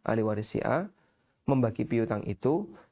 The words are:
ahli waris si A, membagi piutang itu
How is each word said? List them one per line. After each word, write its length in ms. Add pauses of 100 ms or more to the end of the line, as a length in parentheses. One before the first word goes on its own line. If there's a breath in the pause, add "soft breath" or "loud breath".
ahli 240
waris 240
si 160
A, 240 (560)
membagi 400
piutang 400
itu 400 (260 loud breath)